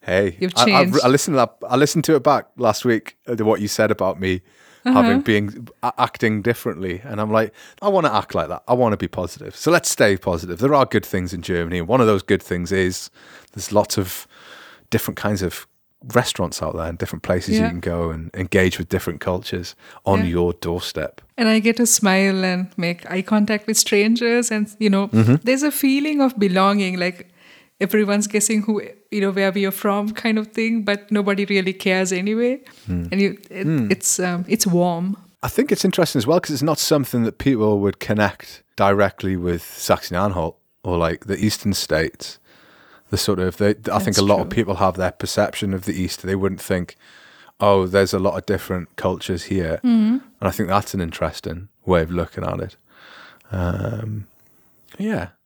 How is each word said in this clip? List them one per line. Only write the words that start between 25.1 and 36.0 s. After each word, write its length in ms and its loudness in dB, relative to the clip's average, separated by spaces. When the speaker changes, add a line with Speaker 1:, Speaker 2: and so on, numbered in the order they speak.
Speaker 2:
there's 200 0
a 80 2
feeling 480 0
of 200 2
belonging, 580 2
like, 300 -4
everyone's 480 2
guessing 360 0
who, 180 -2
you 100 -2
know, 100 2
where 200 2
we 160 0
are 40 -2
from 420 -2
kind 260 -2
of 80 -6
thing, 360 -2
but 280 -4
nobody 340 0
really 280 0
cares 380 0
anyway. 480 -2
Speaker 1:
Hmm. 240 -2
Speaker 2:
And 100 0
you, 160 0
it, 140 -8
Speaker 1:
Hmm. 260 0
Speaker 2:
it's, 280 -2
um, 280 -2
it's 180 0
warm. 500 0
Speaker 1:
I 60 -4
think 220 0
it's 140 0
interesting 340 2